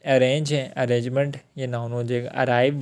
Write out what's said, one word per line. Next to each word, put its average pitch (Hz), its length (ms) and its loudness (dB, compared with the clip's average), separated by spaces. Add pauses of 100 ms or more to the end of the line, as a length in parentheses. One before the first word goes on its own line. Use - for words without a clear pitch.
arrange 139 480 2
है, 135 240 -4
अरेंजमेंट 127 600 0 (200)
ये 131 100 -4
नाउन 117 240 -6
हो 120 120 -4
जाएगा। 120 260 -4
अराइव 131 520 2